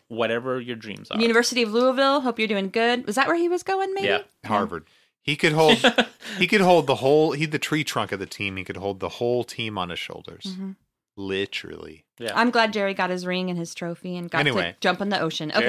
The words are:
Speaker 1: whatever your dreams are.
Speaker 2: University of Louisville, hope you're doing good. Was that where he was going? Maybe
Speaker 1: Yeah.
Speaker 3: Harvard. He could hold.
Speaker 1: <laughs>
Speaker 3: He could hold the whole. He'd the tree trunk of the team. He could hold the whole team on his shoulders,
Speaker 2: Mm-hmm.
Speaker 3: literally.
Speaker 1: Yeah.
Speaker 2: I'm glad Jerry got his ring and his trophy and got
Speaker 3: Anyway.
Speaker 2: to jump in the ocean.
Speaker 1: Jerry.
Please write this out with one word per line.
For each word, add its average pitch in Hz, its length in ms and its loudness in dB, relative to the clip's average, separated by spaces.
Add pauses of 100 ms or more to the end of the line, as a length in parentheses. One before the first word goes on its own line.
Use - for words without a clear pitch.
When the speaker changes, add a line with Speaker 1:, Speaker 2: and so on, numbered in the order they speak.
Speaker 1:
whatever 117 520 -2
your 120 160 -8
dreams 107 340 -14
are. 214 80 -4
Speaker 2:
University 233 440 2
of 214 100 -2
Louisville, 262 480 2
hope 247 180 -2
you're 220 80 0
doing 196 220 -2
good. 240 380 0
Was 208 100 -4
that 269 100 2
where 330 100 2
he 339 120 2
was 349 140 -2
going? 381 320 -2
Maybe 392 140 -2
Speaker 1:
Yeah. 98 120 2 (240)
Speaker 3:
Harvard. 95 400 -2 (380)
He 143 120 -2
could 160 180 2
hold. 156 300 8
Speaker 1:
<laughs> 240 240 4 (320)
Speaker 3:
He 202 80 2
could 208 140 4
hold 175 260 6
the 131 80 4
whole. 143 380 4
He'd 147 180 -2
the 151 80 0
tree 156 240 0
trunk 107 300 -2
of 98 80 -2
the 95 60 -6
team. 98 300 -6
He 95 60 -6
could 90 140 -8
hold 95 240 -4
the 92 80 -2
whole 120 340 0
team 110 360 -8
on 87 120 -4
his 82 80 -8
shoulders, - 460 -12
Speaker 2:
Mm-hmm. 190 260 -10 (460)
Speaker 3:
literally. 80 880 -6 (140)
Speaker 1:
Yeah. 117 160 -6
Speaker 2:
I'm 233 160 2
glad 226 220 2
Jerry 196 220 -2
got 185 160 -2
his 180 160 -4
ring 180 240 -2
and 175 80 -4
his 170 160 -8
trophy 175 420 -8
and 175 140 -10
got 165 100 0
Speaker 3:
Anyway. 101 320 0
Speaker 2:
to - 80 -16
jump 185 200 0
in 202 80 -2
the 190 120 0
ocean. 160 300 -4
Speaker 1:
Jerry. 220 180 2